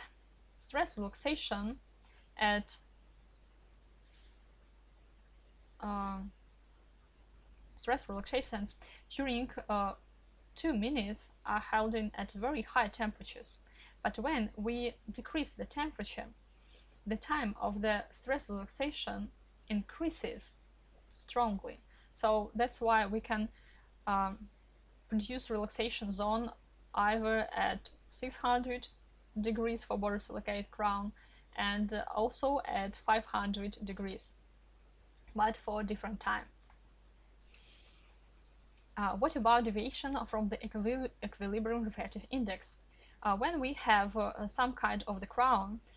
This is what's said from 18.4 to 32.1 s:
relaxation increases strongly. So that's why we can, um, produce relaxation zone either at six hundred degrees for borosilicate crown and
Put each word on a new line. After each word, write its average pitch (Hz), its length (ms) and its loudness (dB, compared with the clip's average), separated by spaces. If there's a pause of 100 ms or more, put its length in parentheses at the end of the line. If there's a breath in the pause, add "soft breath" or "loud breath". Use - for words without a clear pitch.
relaxation 202 800 -4 (400)
increases - 880 -4 (560)
strongly. - 680 0 (320 soft breath)
So 214 420 2
that's 240 260 2
why 226 260 6
we 214 140 0
can, 220 280 0 (580 soft breath)
um, 196 420 0 (600)
produce 220 420 -2
relaxation 214 640 -2
zone 214 380 0 (440)
either 220 600 4
at 196 360 0 (200)
six - 260 -8
hundred 247 520 2 (520)
degrees 226 440 0
for 208 140 -2
borosilicate 202 720 -2
crown 208 420 0 (440 loud breath)
and 208 460 0 (120)